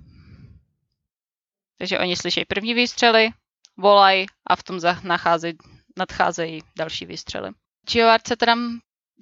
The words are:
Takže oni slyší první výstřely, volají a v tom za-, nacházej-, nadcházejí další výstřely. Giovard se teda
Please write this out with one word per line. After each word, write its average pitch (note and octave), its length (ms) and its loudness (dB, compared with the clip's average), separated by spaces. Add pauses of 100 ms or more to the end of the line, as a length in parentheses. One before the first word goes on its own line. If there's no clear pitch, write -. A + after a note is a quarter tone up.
(1800)
Takže F#3 200 -6
oni F3+ 160 -2
slyší - 300 -4
první A3 280 -6
výstřely, A#3 560 2 (480)
volají F#3+ 480 6 (220)
a F3+ 80 2
v - 80 -12
tom F#3 160 -10
za-, E3+ 240 -2
nacházej-, E3+ 540 -2 (400)
nadcházejí F3 640 -4 (160)
další D#3+ 280 -8
výstřely. - 440 -12 (420)
Giovard A3+ 360 4
se A#3+ 80 -2
teda A#3 200 2 (680)